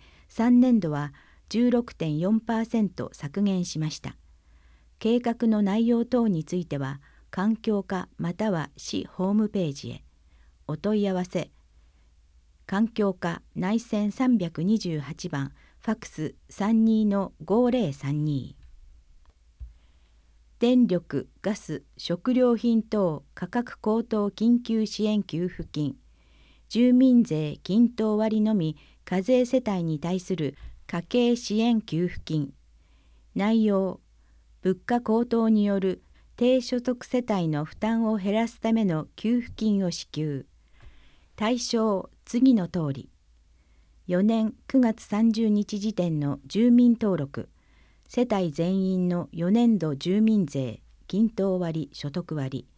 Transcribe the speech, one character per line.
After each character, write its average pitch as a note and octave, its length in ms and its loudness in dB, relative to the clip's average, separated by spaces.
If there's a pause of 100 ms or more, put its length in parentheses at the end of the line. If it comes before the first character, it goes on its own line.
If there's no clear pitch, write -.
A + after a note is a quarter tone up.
(280)
三 B3 320 4
年 B3 180 6
度 E3+ 120 -2
は D3 220 -4 (360)
十 A#3+ 220 0
六 A#3+ 220 0
点 D3+ 260 -4
四 G3+ 220 2
パ A3+ 200 -4
ー A3+ 40 -2
セ A3+ 180 0
ン G3 80 2
ト - 220 -8
削 D#3 300 -6
減 F#3+ 220 0
し F3 140 -8
ま D#3 120 -2
し - 80 -10
た。 - 180 -12 (840)
計 A#3 220 0
画 A#3+ 280 -2
の G#3+ 140 2
内 G#3 240 0
容 A#3 180 2
等 A#3 240 0
に E3 160 0
つ - 100 -8
い F3+ 120 -4
て D3 120 -6
は、 C#3 220 -6 (300)
環 G#3+ 260 -2
境 G#3 260 -2
課 F#3+ 360 -8
ま E3+ 160 -4
た G#3+ 160 -2
は E3 260 -2
市 - 340 -8
ホ F#3 200 -4
ー - 20 0
ム G#3+ 160 2
ペ F#3+ 200 -4
ー C#3+ 40 -6
ジ A#2+ 180 -14
へ。 A#2 140 -16 (640)
お D3+ 100 -6
問 G#3 260 0
い G3+ 60 0
合 F#3+ 60 -2
わ F3+ 100 -2
せ、 - 260 -6 (1160)
環 G#3+ 220 0
境 G3+ 260 0
課 F3 280 -6 (120)
内 G3+ 260 -2
線 G#3 320 -2
三 B3+ 260 2
百 E3 240 -6
二 G#3 160 2
十 E3 220 -4
八 D3+ 280 -10
番、 C#3 240 -6 (280)
フ - 120 -2
ァ - 20 -6
ッ - 20 -6
ク - 120 -14
ス - 260 -8 (140)
三 A3 360 2
二 A3 220 4
の G3 260 0 (120)
五 A#3+ 260 2
零 A3 220 0
三 C#3+ 320 -2
二。 C#3+ 320 -4 (2000)
電 B3 280 4
力、 F3 420 -2 (140)
ガ G3+ 140 -2
ス、 - 260 -10 (140)
食 F3 380 -2
料 B3 200 4
品 A3+ 280 2
等 F3+ 420 -2 (100)
価 F3+ 140 -10
格 A#3+ 320 -6
高 A3+ 240 -2
騰 G#3 260 -2
緊 A#3+ 320 2
急 A3+ 240 -2
支 G#3+ 180 -6
援 G#3+ 180 0
給 F3+ 260 -4
付 F3+ 160 -12
金。 - 320 -6 (720)
住 B3 240 4
民 B3 320 6
税 D3+ 400 -4
均 A#3 240 4
等 A3 280 -2
割 A3 240 0
の G#3+ 140 2
み D#3+ 220 -2 (280)
課 F#3 180 -2
税 B3 220 4
世 B3 140 2
帯 G3+ 240 -2
に D#3+ 160 -2
対 F3+ 220 -4
す F#3 160 -6
る D3+ 200 -4 (300)
家 E3+ 160 -6
計 A#3+ 340 2
支 G#3+ 220 -4
援 A3+ 240 2
給 E3+ 240 -2
付 - 180 -8
金。 D3 300 -4 (800)
内 A3 300 2
容、 F#3+ 360 0 (600)
物 F#3 260 0
価 A#3+ 140 0
高 A#3+ 260 0
騰 A3+ 220 0
に G#3+ 160 4
よ G3+ 160 0
る F#3 220 -2 (340)
低 B3+ 240 4
所 B3 200 -4
得 A#3+ 240 -4
世 - 140 -2 (100)
帯 F#3 200 0
の D3+ 160 -2
負 - 120 -12
担 A3+ 300 0
を A3 100 0
減 G3 180 -2
ら A3+ 140 0
す - 120 -16
た A3+ 120 0
め A3+ 120 2
の D#3+ 320 -2
給 A#3+ 240 0
付 A#3+ 140 -8
金 G#3 300 0
を F3 60 -2
支 - 180 -10
給。 D3 380 -6 (920)
対 A3+ 220 0
象、 A3 500 0 (160)
次 B3+ 300 4
の F3+ 140 2
通 D#3 240 -2
り。 B2 180 -12 (960)
四 F3+ 160 0
年 A3 320 2 (120)
九 C4+ 140 2
月 C#3 220 2
三 A3+ 300 2
十 A3 160 0
日 G#3 300 0
時 G3+ 140 -2
点 E3+ 280 -2
の C#3+ 260 -2
住 A#3 240 2
民 A#3+ 220 8
登 A3 280 0
録。 C#3 280 -8 (600)
世 A#3+ 220 0
帯 F#3+ 200 0
全 F3+ 300 0
員 F#3 280 0
の F3 240 -2
四 E3+ 180 -2
年 A#3 280 4
度 D#3 160 -2
住 F3 260 0
民 A3 260 4
税、 C3 360 -6 (240)
均 G#3+ 240 0
等 F#3+ 280 0
割、 E3 340 -4
所 - 180 -10
得 F3 240 -8
割。 C3+ 320 -6 (120)